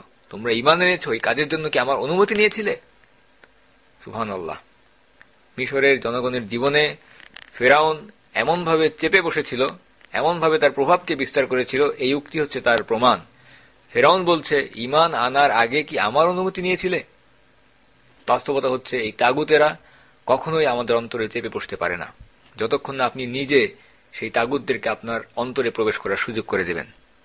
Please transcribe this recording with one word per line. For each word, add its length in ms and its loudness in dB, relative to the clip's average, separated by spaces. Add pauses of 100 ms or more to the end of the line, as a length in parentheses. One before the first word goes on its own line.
(300)
"তোমরা 220 -6
ঈমান 300 2
এনেছো, 300 0
এই 60 0
কাজের 300 -2
জন্য 200 -4
কি 100 -2
আমার 180 0
অনুমতি 380 0
নিয়েছিলে?" 420 0 (1200)
সুবহানাল্লাহ। 560 -8 (1000)
মিশরের 420 2
জনগণের 480 -4
জীবনে 480 0 (580)
ফেরাউন 560 2 (240)
এমনভাবে 560 2 (100)
চেপে 220 2
বসেছিল, 460 -2 (440)
এমনভাবে 460 2
তার 120 4
প্রভাবকে 460 0
বিস্তার 300 0
করেছিল, 440 0
এই 240 -2
উক্তি 260 -6
হচ্ছে 200 -6
তার 220 2
প্রমাণ। 380 2 (720)
ফেরাউন 320 4
বলছে, 500 0
"ঈমান 400 2
আনার 360 2
আগে 320 2
কি 160 -8
আমার 300 2
অনুমতি 340 -4
নিয়েছিলে?" 420 -2 (1200)
বাস্তবতা 420 0
হচ্ছে 280 -4
এই 160 -4
তাগুতেরা 640 2 (500)
কখনোই 400 2
আমাদের 300 2
অন্তরে 320 -4
চেপে 200 -6
বসতে 280 -8
পারে 200 -2
না, 160 -12 (440)
যতক্ষণ 380 -4
না 100 0
আপনি 220 -4
নিজে 480 0 (380)
সেই 180 -10
তাগুতদেরকে 580 -2
আপনার 320 -4 (160)
অন্তরে 340 -2
প্রবেশ 280 -2
করার 180 -4
সুযোগ 300 -6
করে 180 -2
দেবেন। 220 -6 (380)